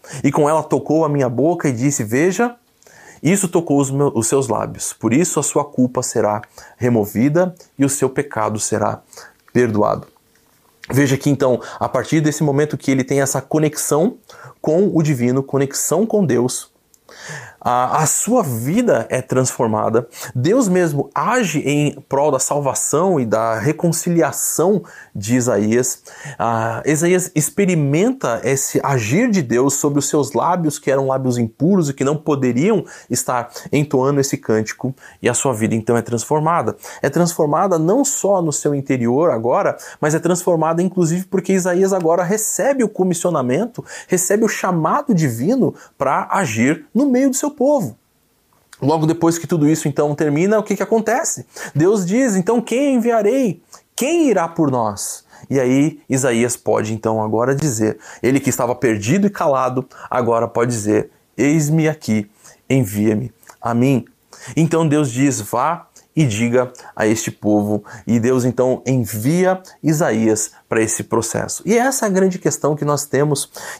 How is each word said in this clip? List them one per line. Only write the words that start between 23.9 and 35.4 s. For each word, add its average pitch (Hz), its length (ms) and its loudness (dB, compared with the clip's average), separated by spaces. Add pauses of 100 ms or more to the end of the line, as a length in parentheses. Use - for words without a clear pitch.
de 107 200 -2
Isaías. 117 680 2 (340)
Ah, 113 480 -2
Isaías 170 480 0
experimenta 165 1120 0
esse 135 400 -2
agir 139 460 0
de 190 120 2
Deus 123 340 2
sobre 143 240 0
os 139 100 -2
seus 143 240 0
lábios, 156 440 0
que - 140 -2
eram 135 160 0
lábios 131 300 0
impuros 143 520 0
e 135 40 -4
que 131 100 -4
não 147 140 0
poderiam 139 680 0 (260)
estar 123 400 -2 (220)
entoando 143 480 2
esse 135 180 -2
cântico, 110 560 -2 (280)
e 113 80 2
a 120 40 2
sua 131 200 0